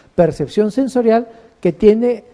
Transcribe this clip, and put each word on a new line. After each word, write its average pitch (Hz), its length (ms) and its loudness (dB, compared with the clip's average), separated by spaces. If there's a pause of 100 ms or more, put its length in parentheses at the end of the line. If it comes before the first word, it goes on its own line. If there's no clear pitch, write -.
(140)
Percepción 170 560 -2
sensorial 233 580 -2 (320)
que 175 120 -2
tiene 220 600 0